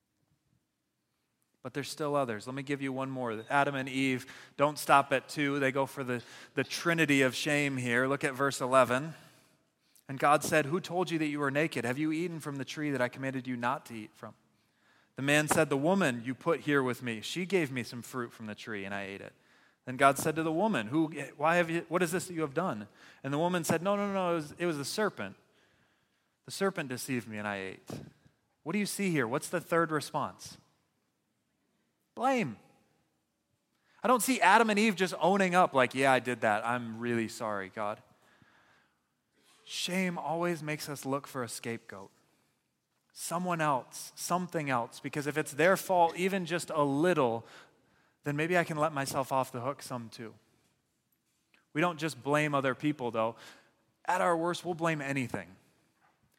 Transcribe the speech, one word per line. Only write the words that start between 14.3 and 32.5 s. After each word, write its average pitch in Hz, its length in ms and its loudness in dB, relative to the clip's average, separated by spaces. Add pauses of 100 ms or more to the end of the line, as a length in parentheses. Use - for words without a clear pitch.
The - 40 -6
man 147 280 4
said, 156 200 4
"The 143 60 2
woman 143 480 4
you 127 100 -6
put 147 280 0
here 143 200 4
with 127 200 0
me, 117 180 -4
she 170 260 -6
gave 170 260 0
me 127 120 -4
some 120 180 -12
fruit 120 300 -8
from 113 140 -14
the 107 100 -10
tree 104 300 -8
and 98 100 -6
I 101 80 -6
ate 98 160 -10
it." 104 140 -16 (500)
Then 127 140 -8
God 139 200 8
said 156 200 -2
to 160 60 0
the 160 80 0
woman, 160 360 0
"Who, 156 200 2 (280)
why 156 200 2
have 175 140 2
you, 165 200 -4
what 175 120 0
is 170 120 0
this 185 140 -4
that 180 60 -12
you 160 80 -4
have 147 120 -4
done?" 135 340 -4 (360)
And 139 100 -4
the 143 40 0
woman 170 280 0
said, 165 160 0
"No, 202 160 0
no, 202 160 -2
no, 185 180 0
it 170 40 0
was, 151 240 -6
it 170 60 -2
was 165 120 -2
the 139 80 -6
serpent. 127 500 -4 (1120)
The 123 60 -16
serpent 185 360 -2
deceived 123 400 -4
me 107 100 -8
and 104 100 -6
I 101 100 -4
ate." 95 320 -10 (760)
What 151 80 -6
do 202 80 0
you 208 60 0
see 196 260 -2
here? 139 160 2
What's 135 220 -4
the 180 100 -2
third 165 320 0
response? 131 640 -6 (1600)
Blame. 220 420 0 (1500)